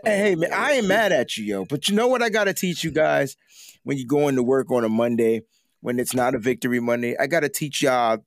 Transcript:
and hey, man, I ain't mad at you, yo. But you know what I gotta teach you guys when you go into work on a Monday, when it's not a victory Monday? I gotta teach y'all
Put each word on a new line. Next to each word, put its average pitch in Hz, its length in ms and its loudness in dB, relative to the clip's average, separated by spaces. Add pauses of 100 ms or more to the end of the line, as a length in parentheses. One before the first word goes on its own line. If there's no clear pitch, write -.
and 208 160 2
hey, 202 140 2
man, 160 180 -2
I 233 200 0
ain't 233 140 0
mad 202 240 2
at 135 260 0
you, 110 80 -8
yo. 98 200 -4
But 147 220 -6
you 202 80 2
know 233 120 2
what 254 160 2
I 233 60 0
gotta 202 240 0
teach 180 300 -4
you 160 80 -4
guys 147 440 0 (480)
when 139 140 -4
you 131 100 -8
go 147 200 2
into 131 160 2
work 127 280 2
on 123 120 2
a 110 60 0
Monday, 113 520 2 (400)
when 123 180 -4
it's 120 140 -4
not 127 220 0
a 120 40 -4
victory 123 400 -2
Monday? 120 400 -2
I 139 80 0
gotta 151 220 -2
teach 143 320 -6
y'all 120 460 2